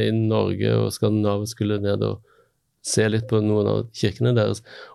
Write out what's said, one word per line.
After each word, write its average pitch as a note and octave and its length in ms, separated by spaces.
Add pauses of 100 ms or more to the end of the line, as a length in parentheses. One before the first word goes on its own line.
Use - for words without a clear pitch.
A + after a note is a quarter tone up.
i A2 40
Norge A2 640
og A2 160
Skandinavia G#2 560
skulle G#2 320
ned G2+ 240
og G#2 160 (680)
se A2 220
litt A2 220
på A2 120
noen G#2+ 260
av G#2+ 260
kirkene A2 420
deres. G#2+ 260 (340)